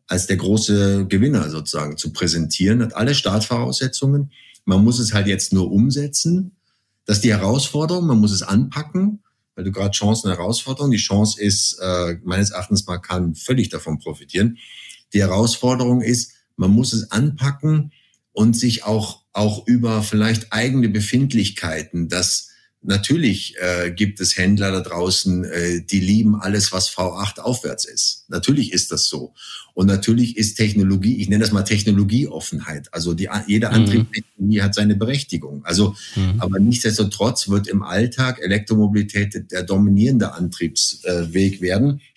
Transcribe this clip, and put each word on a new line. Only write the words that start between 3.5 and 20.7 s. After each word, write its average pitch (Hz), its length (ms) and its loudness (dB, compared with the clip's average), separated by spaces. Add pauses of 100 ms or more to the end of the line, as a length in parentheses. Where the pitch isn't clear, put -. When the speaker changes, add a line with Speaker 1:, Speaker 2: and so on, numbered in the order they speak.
Speaker 1:
Man 95 180 6
muss 120 140 4
es 107 160 0
halt 101 140 0
jetzt - 260 -2
nur 92 180 2
umsetzen. 143 840 0 (500)
Das 104 100 2
ist 101 80 0
die 113 80 4
Herausforderung, 147 760 0
man 120 140 4
muss 104 120 4
es 95 100 -2
anpacken, 151 760 -2 (340)
weil 92 100 -10
du 95 80 -4
gerade 98 180 -2
Chancen, 104 400 0
Herausforderungen, 120 640 -2
die 110 40 2
Chance 104 420 2
ist, 101 440 0
äh, 87 420 -2
meines 98 280 0
Erachtens, 95 340 -2
man 90 160 -6
kann 90 320 -2
völlig 127 340 -2
davon 78 300 -8
profitieren. 90 580 -4 (560)
Die 101 80 2
Herausforderung 120 800 2
ist, 117 320 -2 (240)
man 92 140 2
muss 113 240 4
es 104 160 -6
anpacken 147 840 0 (400)
und 113 240 4
sich 120 280 0
auch, 107 400 -4 (100)
auch 104 320 -2
über 117 360 2
vielleicht 110 520 0
eigene 120 340 2